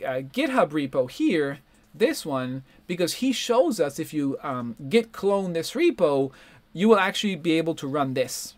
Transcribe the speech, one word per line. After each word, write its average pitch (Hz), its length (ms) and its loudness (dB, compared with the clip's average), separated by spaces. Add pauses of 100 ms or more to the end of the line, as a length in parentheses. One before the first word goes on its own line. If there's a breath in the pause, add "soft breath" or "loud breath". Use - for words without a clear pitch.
(220)
GitHub 240 480 0
repo 139 420 0
here, 160 480 0 (340 soft breath)
this 233 320 0
one, 131 380 -4 (240 soft breath)
because 175 280 -2
he 269 160 0
shows 233 480 2
us 147 200 0
if 156 140 -8
you, 143 280 -2
um, 123 340 -6 (140)
git 220 220 2
clone 196 420 -2
this 165 200 -4
repo, 165 580 2 (440 loud breath)
you 202 140 4
will 220 80 8
actually 190 380 0
be 160 160 -2
able 160 240 2
to 147 120 -8
run 135 280 -2
this, - 420 -4